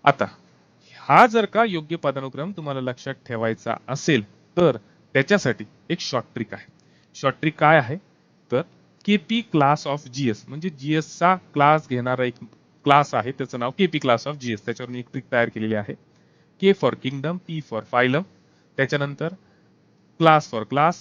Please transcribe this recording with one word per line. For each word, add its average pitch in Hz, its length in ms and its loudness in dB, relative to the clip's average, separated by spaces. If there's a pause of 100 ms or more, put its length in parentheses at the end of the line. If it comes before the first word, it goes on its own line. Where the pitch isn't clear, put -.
आता 139 220 2 (760)
हा 185 260 6
जर 220 180 0
का 214 180 0
योग्य 170 320 -4
पदानुक्रम 139 640 -6
तुम्हाला 139 240 -6
लक्षात 127 320 -6
ठेवायचा 113 640 -6 (100)
असेल, 131 360 0 (340)
तर 156 200 4 (360)
त्याच्यासाठी 135 520 0 (240)
एक 170 100 -4
शॉर्ट - 340 -4
ट्रिक 113 200 -8
आहे. - 180 -18 (440)
शॉर्ट 135 260 -2
ट्रिक 151 180 -2
काय 156 180 6
आहे? 135 200 0 (540)
तर 123 100 0 (440)
केपी 208 360 0 (140)
class 147 320 2
of 143 100 -2
जीएस, 127 500 -6
म्हणजे 156 220 -10
जीएसचा 156 680 -2
क्लास 151 540 2
घेणारा 127 340 -2
एक 120 100 -4 (500)
क्लास 143 320 4
आहे, 117 160 -2
त्याचं 127 280 -10
नाव 123 120 -4
केपी 156 280 0
class 123 280 0
of 147 60 -8
जीएस. 123 320 -8
त्याच्यावर 120 260 -10
मी 123 80 -10
एक 120 120 -12
ट्रिक 135 200 -10
तयार 117 180 0
केलेली 110 260 -6
आहे. 107 180 -6 (680)
के 196 100 4
for 135 220 0 (120)
kingdom, 139 320 -6 (120)
P 165 80 -8
for 117 240 -8 (120)
phylum, 127 300 2 (540)
त्याच्यानंतर 143 500 -4 (960)
class 156 200 6 (120)
for 107 200 -4
class 156 280 2